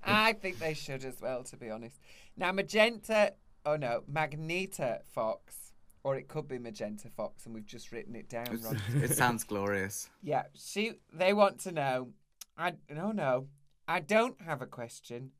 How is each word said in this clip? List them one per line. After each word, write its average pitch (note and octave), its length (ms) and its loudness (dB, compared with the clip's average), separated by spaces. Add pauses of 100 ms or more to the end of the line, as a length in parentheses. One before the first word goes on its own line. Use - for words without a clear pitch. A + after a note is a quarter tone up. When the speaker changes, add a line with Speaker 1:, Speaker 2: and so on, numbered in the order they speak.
Speaker 1:
I G#3+ 300 6
think F#3 260 -4
they D#3+ 140 0
should C3+ 300 -6
as B2+ 180 -8
well, B2 220 -4
to B2+ 140 -14
be A#2+ 120 -12
honest. A#2 260 -10 (420)
Now, F3+ 140 2
Magenta, G#3+ 800 4 (320)
oh D3+ 100 4
no, B2 360 0
Magneta D#3 880 -2 (140)
Fox, A2 420 -2 (480)
or C3+ 120 0
it C3+ 120 -8
could D3+ 200 -6
be C3 120 -6
Magenta A2 500 -8
Fox, - 360 -6
and A#2 80 -12
we've A2 120 -10
just - 260 -14
written - 240 -8
it - 140 -12
down A#2+ 220 -4
Speaker 2:
It's, A2+ 120 -6
Speaker 1:
wrong. A2+ 140 -4 (180)
Speaker 2:
it D3 160 2
sounds A#2+ 320 4
glorious. G2+ 720 -2
Speaker 1:
<laughs> - 80 -20
Yeah, D3 200 0 (120)
she, - 380 -4 (180)
they F#3 220 4
want G3+ 280 6
to F#3+ 100 -6
know, C3 380 0 (460)
I, E3+ 180 0 (160)
no, D#3+ 220 -2
no, C#3 360 2 (400)
I E3+ 120 2
don't G#3+ 440 4
have D#3 180 -4
a B2 60 -8
question. A#2+ 720 -10